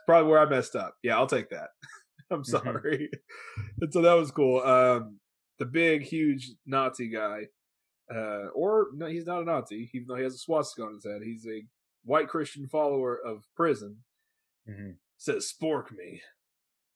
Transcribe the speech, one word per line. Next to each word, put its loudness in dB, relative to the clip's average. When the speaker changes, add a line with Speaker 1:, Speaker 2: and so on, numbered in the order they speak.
Speaker 1:
probably 8
where 10
I 6
messed 0
up." -6
Yeah, 2
I'll 4
take 0
that. -10
<laughs> -14
I'm -4
Speaker 2:
Mm-hmm. -6
Speaker 1:
sorry. -4
<laughs> -10
And -4
so 4
that 8
was 4
cool. 4
Um, 4
the -4
big, 2
huge -2
Nazi -2
guy, -6
uh, -6
or 2
no, -8
he's -8
not -4
a -6
Nazi, -4
even -10
though -8
he -4
has -6
a -18
swastika -4
on -12
his -20
head. -8
He's -12
a -10
white 0
Christian -6
follower -2
of -10
prison. -2
Speaker 2:
Mm-hmm. -12
Speaker 1:
Says, -4
"Spork -4
me." -18